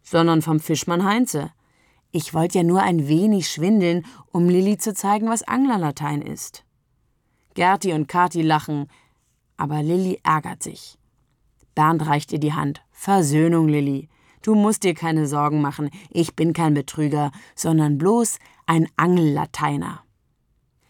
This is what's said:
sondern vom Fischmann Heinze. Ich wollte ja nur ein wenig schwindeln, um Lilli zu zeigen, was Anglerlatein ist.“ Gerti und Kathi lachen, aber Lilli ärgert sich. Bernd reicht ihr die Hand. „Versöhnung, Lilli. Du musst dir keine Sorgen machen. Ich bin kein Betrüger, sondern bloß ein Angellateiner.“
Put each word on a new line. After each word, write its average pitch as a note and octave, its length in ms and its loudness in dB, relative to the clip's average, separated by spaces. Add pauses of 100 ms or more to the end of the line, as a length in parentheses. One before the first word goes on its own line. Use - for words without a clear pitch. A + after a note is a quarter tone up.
sondern E3 400 2
vom D#3 180 0
Fischmann E3+ 460 -2
Heinze. A3 460 -2 (600)
Ich D#3+ 220 -6
wollte E3 240 0
ja F3 60 4
nur F3+ 180 4
ein E3 260 0
wenig F3+ 420 2
schwindeln, F3 560 0 (260)
um F3 180 2
Lilli F#3+ 280 2
zu G#3+ 160 -4
zeigen, G#3 360 -2
was A3+ 140 -4
Anglerlatein D#3 760 -2
ist.“ - 440 -14 (880)
Gerti F#3 400 0
und D3+ 140 -2
Kathi F3 340 0
lachen, D3+ 460 0 (680)
aber D3+ 260 -4
Lilli F3+ 420 0
ärgert - 380 -2
sich. - 360 -16 (760)
Bernd D#3 320 2
reicht D3 280 -2
ihr D3+ 60 -4
die D3+ 140 -2
Hand. D3 280 -6 (100)
„Versöhnung, E3 800 2
Lilli. C#3+ 400 -2 (320)
Du G#3+ 140 2
musst G#3 280 2
dir F3+ 100 0
keine D#3+ 320 -2
Sorgen D3 360 0
machen. D3 280 -4 (200)
Ich - 260 -2
bin E3 180 0
kein D#3+ 200 2
Betrüger, D3 580 -2 (240)
sondern D#3 420 2
bloß A3 400 2 (300)
ein E3 200 2 (100)
Angellateiner.“ D#3 1040 0 (880)